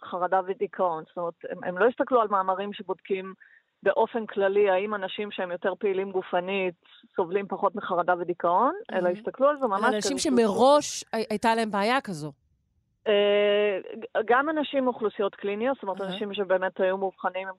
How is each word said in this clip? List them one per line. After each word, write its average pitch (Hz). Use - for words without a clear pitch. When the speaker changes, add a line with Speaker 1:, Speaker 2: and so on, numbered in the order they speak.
Speaker 1:
חרדה 180
ודיכאון. 180
זאת -
אומרת, 170
הם, 175
הם 180
לא 202
הסתכלו 254
על 214
מאמרים 196
שבודקים 190
באופן 220
כללי, 196
האם 202
אנשים 208
שהם 185
יותר 185
פעילים 196
גופנית 185
סובלים 196
פחות 190
מחרדה 180
ודיכאון, 180
אלא 190
Speaker 2:
מהמם. 180
Speaker 1:
הסתכלו 240
על 294
זה 262
ממש 208
Speaker 2:
על 247
אנשים -
Speaker 1:
כאיזשהו 277
Speaker 2:
שמראש 247
הי-, 220
הייתה 226
להם 226
בעיה 214
כזו. 151
Speaker 1:
אה, 208
גם 262
אנשים 285
מאוכלוסיות 220
קליניות, 214
זאת -
אומרת, 196
Speaker 2:
אהה. 190
Speaker 1:
אנשים 202
שבאמת 185
היו 190
מאובחנים 190
עם 185